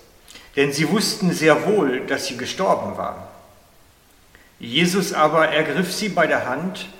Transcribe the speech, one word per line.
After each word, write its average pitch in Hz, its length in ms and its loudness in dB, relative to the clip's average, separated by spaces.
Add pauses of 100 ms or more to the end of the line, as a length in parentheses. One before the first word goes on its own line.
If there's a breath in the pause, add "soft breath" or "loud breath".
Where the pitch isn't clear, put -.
(560 loud breath)
denn 143 160 2
sie 147 180 -2
wussten 185 440 0
sehr 151 320 4
wohl, 151 400 2
dass 135 220 -4
sie 120 100 -8
gestorben 127 580 -2
war. - 340 -8 (1300 soft breath)
Jesus 170 520 0
aber 156 380 4
ergriff 151 420 0
sie 220 160 -4
bei 165 200 2
der 131 200 0
Hand 160 400 -6 (120)